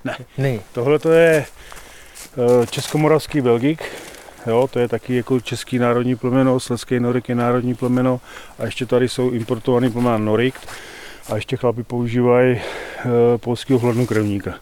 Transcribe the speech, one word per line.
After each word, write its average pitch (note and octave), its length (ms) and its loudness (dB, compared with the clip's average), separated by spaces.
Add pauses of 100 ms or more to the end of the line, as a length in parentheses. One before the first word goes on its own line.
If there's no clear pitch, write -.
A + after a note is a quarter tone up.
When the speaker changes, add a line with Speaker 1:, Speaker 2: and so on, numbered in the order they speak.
Speaker 1:
Ne. B2+ 140 -6 (200)
Speaker 2:
Není. C3 240 -2 (120)
Speaker 1:
Tohle C#3 260 2
to D#3+ 120 0
je, D#3+ 340 6
eh, - 1200 -2
českomoravský D3+ 760 0
belgik. B2 420 2 (640)
Jo, A#2+ 240 2
to B2+ 80 -2
je A#2+ 80 0
taky A#2 280 -4
jako B2 240 0
český A#2+ 400 -6
národní B2 360 2
plemeno, B2+ 440 2
slezský B2 400 -4
norik B2 300 -2
je B2 60 -2
národní A#2+ 400 0
plemeno B2+ 460 0 (380)
a A#2 60 -6
ještě A#2 200 -6
tady B2 240 2
jsou B2+ 200 -2
importovaný A#2+ 640 0
plemena A#2+ 260 0
norik A2 380 0 (720)
a A2+ 60 -2
ještě A2+ 220 -4
chlapi A#2 260 -2
používají, B2 720 2
eh, A#2+ 800 0
polskýho A#2+ 420 0
hladnokrevníka. G#2+ 840 0